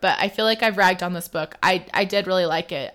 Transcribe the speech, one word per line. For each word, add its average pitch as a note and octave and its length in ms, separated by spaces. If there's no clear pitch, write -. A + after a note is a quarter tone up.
but F#3 180
I G3+ 100
feel A3 160
like A3 180
I've G#3+ 140
ragged F#3 260
on F3+ 100
this F3 140
book. - 340
I, F#3 320
I G3+ 120
did G3+ 200
really F#3 220
like E3 240
it. C#3 240